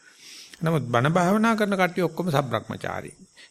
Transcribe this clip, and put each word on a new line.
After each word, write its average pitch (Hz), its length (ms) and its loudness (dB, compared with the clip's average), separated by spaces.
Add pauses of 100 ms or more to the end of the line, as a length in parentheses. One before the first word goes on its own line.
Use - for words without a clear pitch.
(580)
නමුත් 160 260 0
බණ 120 300 2
භාවනා 214 420 4
කරන 202 220 0
කට්ටිය 180 260 0
ඔක්කොම 170 280 -2
සබ්‍රහ්මචාරී. 113 840 -2 (360)